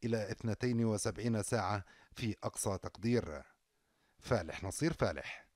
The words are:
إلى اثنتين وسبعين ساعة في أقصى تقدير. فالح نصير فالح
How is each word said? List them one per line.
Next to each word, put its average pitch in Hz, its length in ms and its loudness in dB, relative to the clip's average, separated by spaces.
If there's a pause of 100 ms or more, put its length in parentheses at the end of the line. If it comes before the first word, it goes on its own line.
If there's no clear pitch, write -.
إلى 110 260 0
اثنتين 117 540 2
وسبعين 107 580 2
ساعة 101 420 0 (280)
في 110 320 -2
أقصى 104 380 -2
تقدير. 90 600 0 (760)
فالح 90 460 -2
نصير 143 280 0
فالح 85 640 -2